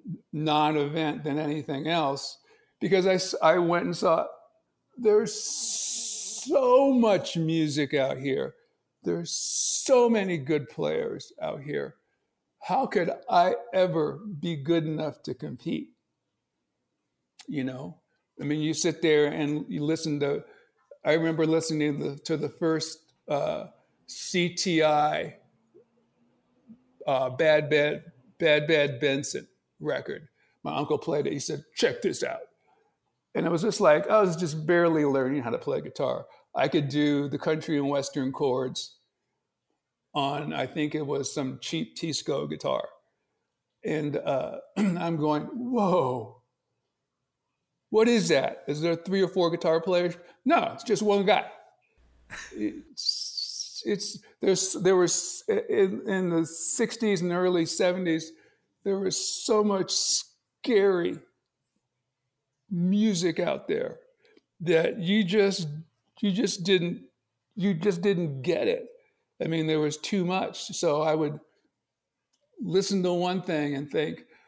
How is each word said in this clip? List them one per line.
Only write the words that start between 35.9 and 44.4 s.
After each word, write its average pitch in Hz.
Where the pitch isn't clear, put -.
I -
could 147
do 143
the 143
country 160
and 139
western 139
chords 131
on, 147
I 143
think 151
it 151
was 139
some 131
cheap -
Teisco 78
guitar. 69
And, 147
uh, -